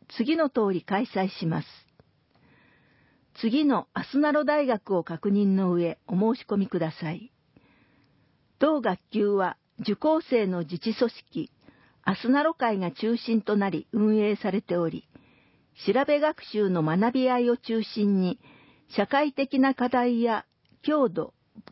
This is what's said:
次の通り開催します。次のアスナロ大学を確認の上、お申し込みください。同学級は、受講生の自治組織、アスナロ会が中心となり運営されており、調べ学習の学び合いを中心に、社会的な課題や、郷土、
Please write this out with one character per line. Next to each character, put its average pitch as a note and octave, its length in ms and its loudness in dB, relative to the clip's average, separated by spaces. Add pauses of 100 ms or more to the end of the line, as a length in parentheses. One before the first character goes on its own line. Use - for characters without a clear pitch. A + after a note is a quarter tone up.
(160)
次 C#4 200 0
の D#4 120 0
通 G#3 240 0
り F3 120 -4
開 G#3 220 -2
催 F#3+ 220 -2
し - 160 -10
ま D#3+ 180 -2
す。 - 60 -20 (1700)
次 B3 240 0
の B3+ 300 0
ア - 100 -8
ス - 140 -4
ナ D4+ 120 2
ロ D4+ 140 0
大 D4 240 0
学 G3+ 280 -2
を E3+ 60 0
確 E3+ 280 -6
認 G3 260 4
の F#3 160 0
上、 E3+ 340 0
お - 60 -8
申 A3 280 0
し - 60 -20
込 G3+ 100 -4
み G3 120 0
く F3+ 100 -4
だ D#3+ 140 -2
さ D#3 180 -8
い。 F#3+ 220 -14 (1300)
同 D4 200 4
学 G3+ 200 -2 (100)
級 G#3 200 0
は、 F#3+ 260 0 (240)
受 G3+ 160 -4
講 D#4 240 2
生 A3+ 260 0
の F3+ 140 -2
自 D#3+ 180 -8
治 A3 160 -6
組 A#3 160 0
織、 - 400 -12 (580)
ア G3 60 0
ス A#3 140 -4
ナ C#4+ 160 4
ロ D#4+ 100 0
会 A3 240 0
が F3 140 -2
中 A3+ 240 0
心 A3+ 260 0
と G#3 140 0
な G3 120 2
り D#3+ 240 -6
運 G#3+ 240 2
営 G#3 200 2
さ G3 160 -4
れ - 100 -2
て F3 140 -4
お E3+ 120 0
り、 D#3+ 200 -10 (760)
調 C4+ 220 2
べ D4 140 2
学 D4+ 240 -2
習 G#3 260 0
の E3 140 2
学 F#3+ 300 2
び B3+ 140 2
合 B3 120 2
い A#3+ 100 2
を A#3+ 60 2
中 A3+ 260 -2
心 G3+ 380 0
に、 F3+ 180 0 (520)
社 G3+ 180 0
会 C#4+ 240 2
的 C4+ 260 -2
な C4+ 160 4
課 B3 140 -2
題 B3 340 0
や、 A3+ 240 -2 (360)
郷 D4 260 2
土、 D#3+ 260 -6 (380)